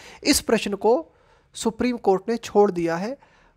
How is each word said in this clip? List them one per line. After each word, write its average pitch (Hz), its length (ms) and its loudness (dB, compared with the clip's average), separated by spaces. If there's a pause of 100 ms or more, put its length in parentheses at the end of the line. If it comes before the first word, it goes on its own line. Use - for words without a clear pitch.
(240)
इस - 180 2
प्रश्न 220 340 -2
को 220 200 2 (600)
सुप्रीम 233 440 -4
कोर्ट 190 300 0
ने 233 100 -2
छोड़ 208 320 4
दिया 170 260 -2
है 220 200 -6 (380)